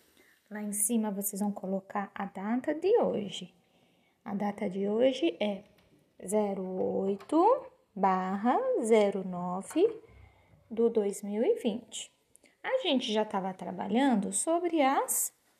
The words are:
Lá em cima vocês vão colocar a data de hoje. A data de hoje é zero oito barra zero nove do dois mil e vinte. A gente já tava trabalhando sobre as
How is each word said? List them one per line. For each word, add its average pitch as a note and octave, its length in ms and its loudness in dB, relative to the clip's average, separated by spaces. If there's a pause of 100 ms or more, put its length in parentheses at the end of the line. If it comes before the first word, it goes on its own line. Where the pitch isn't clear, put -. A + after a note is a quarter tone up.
(500)
Lá G#3+ 140 -10
em G#3 80 -6
cima G#3+ 400 0
vocês G3 300 -4
vão G#3 100 0
colocar G3 640 -6
a G3+ 80 -6
data A3+ 500 -4
de F4+ 280 2
hoje. G3 520 -4 (720)
A - 100 -10
data G3+ 360 -4
de G3 180 -4
hoje C4 500 2
é G3+ 280 -4 (600)
zero G3 380 -2
oito G3 1040 0 (260)
barra G3 640 2 (240)
zero G3+ 460 4
nove F3+ 580 -2 (840)
do A3+ 180 2
dois G3+ 340 -2
mil G#3 200 -2
e A4 120 4
vinte. - 540 -6 (540)
A C5 200 -2
gente C4+ 280 0
já G#3+ 140 2
tava F#3+ 280 -4
trabalhando G3 800 0
sobre E4 500 0
as D4 520 2 (260)